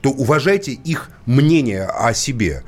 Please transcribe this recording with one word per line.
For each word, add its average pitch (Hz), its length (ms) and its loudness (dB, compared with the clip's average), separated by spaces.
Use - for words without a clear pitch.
то 135 80 2
уважайте 147 600 0
их 156 400 -6
мнение 127 600 2
о 110 280 -2
себе. 107 540 -4